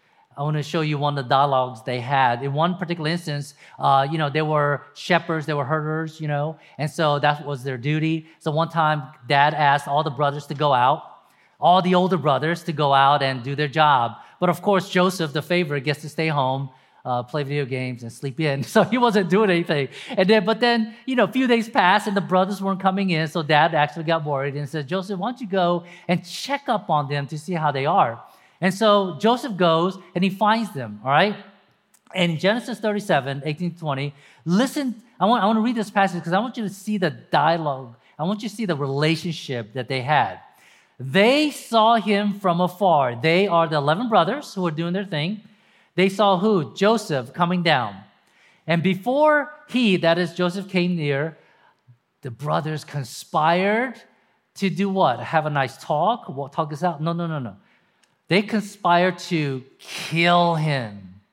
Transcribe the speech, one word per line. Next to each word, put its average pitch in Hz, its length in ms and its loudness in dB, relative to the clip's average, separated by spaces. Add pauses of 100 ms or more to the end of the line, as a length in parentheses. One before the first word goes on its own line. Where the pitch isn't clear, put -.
(380)
I 143 40 -4
wanna 151 200 -2
show 165 180 -2
you 151 160 0
one 143 220 0
of 135 60 -4
the 120 40 -12
dialogues 131 540 2
they 123 180 -4
had. 123 420 2
In 139 120 -4
one 170 220 0
particular 165 340 -4
instance, 151 420 -6 (260)
uh, 139 320 2
you 165 60 -4
know, 156 140 -2
they 147 100 -2
were 147 420 0 (120)
shepherds, 165 500 -2
they 160 80 -4
were 143 140 -2
herders, 156 520 -4
you 156 100 -6
know, 147 280 -4 (220)
and 147 120 -4
so 151 280 0
that 147 260 2
was 139 180 -8
their 135 140 -6
duty. 156 500 -2 (120)
So - 120 -4
one 160 200 0
time, 156 320 2 (260)
Dad 143 240 6
asked 143 340 2
all 147 160 2
the 156 80 -2
brothers 143 360 -2
to 156 80 -8
go 143 180 2
out, 131 300 4 (580)
all 175 220 6
the 180 120 2
older 180 220 2
brothers 151 480 0
to 170 80 -6
go 143 220 2
out 139 280 6
and 131 200 -2
do 139 120 -6
their 147 140 -2
job. 131 480 2 (220)
But - 100 0
of - 140 0
course, 190 260 2
Joseph, 180 460 0
the 151 80 -4
favorite, 147 420 -2
gets 143 180 -4
to 156 60 -10
stay 160 200 -4
home, 135 420 -2 (340)
uh, 123 180 -4
play 147 200 -6
video 143 240 -4
games, 127 360 -8
and 113 100 -12
sleep 139 280 -10
in. 139 220 -2
<laughs> - 120 -6
So 214 100 6
he 226 120 -2
wasn't 214 320 2
doing 196 220 2
anything. 170 380 0 (280)
And 180 120 2
then, 214 180 4
but 220 140 -2
then, 233 340 0 (100)
you 262 120 -4
know, 240 80 4
a 196 80 -2
few 262 160 0
days 226 200 2
passed, 208 380 4
and 196 100 -2
the 196 60 0
brothers 185 400 0
weren't 196 180 -4
coming 190 300 0
in, 160 180 0
so 165 140 -4
Dad 156 320 4
actually 151 300 0
got 160 200 0
worried 143 300 -4
and 143 140 -6
said, 151 180 -6
"Joseph, 185 320 -6
why 202 120 -6
don't 247 100 -12
you 247 60 -12
go 175 380 0 (240)
and 180 160 0
check - 440 -8
up 214 200 -2
on 147 200 0
them 143 180 -4
to 151 120 -10
see 180 160 -8
how 156 180 0
they 135 120 -2
are?" 143 380 2 (400)
And 185 120 0
so 202 440 2
Joseph 233 380 0
goes, 170 420 2 (160)
and 175 80 -2
he 196 60 2
finds 214 460 0
them, 107 280 -10
all 131 80 -4
right? 185 240 4 (800)
And 175 180 0
in 156 60 -4
Genesis 233 400 -2
thirty-seven, 156 680 -2
eighteen 156 260 -6
to 170 60 -16
twenty, 143 360 -6 (300)
listen, 247 500 0 (240)
I 180 60 -2
want, 220 180 2
I 190 40 2
want 220 100 2
to 220 60 0
read 240 140 -2
this 214 140 -4
passage 175 320 0
'cause 165 120 -4
I 190 40 4
want 226 200 -6
you 226 60 -6
to 196 40 -4
see 208 300 -6
the 175 120 0
dialogue. 139 880 -2 (220)
I 151 60 -4
want 208 180 -4
you 220 80 -8
to - 40 -16
see 226 120 -6
the 170 100 -2
relationship 143 960 -2
that 127 160 -8
they 131 140 -4
had. 131 380 0 (580)
They 220 520 4
saw 226 440 2
him 202 440 0
from 175 220 0
afar. 165 560 2
They 165 320 2
are 165 180 2
the 156 100 -2
eleven 160 340 0
brothers 220 420 0
who 196 80 -8
were 180 100 0
doing 165 220 -4
their 196 140 -4
thing. 185 340 -4 (540)
They 185 140 4
saw 196 300 2
who? 180 360 0
Joseph 190 580 0
coming 175 300 0
down. 127 340 2 (680)
And 165 160 0
before 269 680 2 (160)
he, 226 300 2
that 165 200 4
is 175 160 -2
Joseph, 180 340 -2
came 180 280 0
near, 147 400 -2 (840)
the 135 100 -12
brothers 151 540 -4
conspired 180 1120 -2 (600)
to 196 120 0
do 180 200 -2
what? 175 320 2
Have 151 260 0
a 151 40 -4
nice 139 280 -2
talk? 185 500 -2
What, 139 240 -10
talk 156 180 -4
this 151 140 -8
out? 160 180 -2
No, 165 100 -2
no, 170 140 -4
no, 160 120 -4
no. 107 180 -10 (720)
They 190 140 4
conspired 185 760 0 (120)
to 143 340 -2 (160)
kill 170 720 0
him. 107 680 -4 (120)